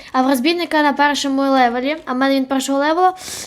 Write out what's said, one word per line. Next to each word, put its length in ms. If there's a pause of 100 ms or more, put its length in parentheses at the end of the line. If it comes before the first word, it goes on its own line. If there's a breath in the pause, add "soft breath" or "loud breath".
(120)
А 100
в 60
розбійника 560
на 100
першому 480
левелі, 640
а 80
в 40
мене 180
він 100
першого 340
левела, 360 (320 loud breath)